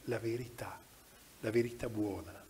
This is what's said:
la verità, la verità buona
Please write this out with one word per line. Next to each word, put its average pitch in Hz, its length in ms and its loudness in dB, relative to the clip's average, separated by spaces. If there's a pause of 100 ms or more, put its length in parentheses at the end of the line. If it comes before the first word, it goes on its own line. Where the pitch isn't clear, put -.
la 113 140 0
verità, 113 580 -4 (600)
la 110 120 0
verità 120 380 4
buona 98 440 0 (160)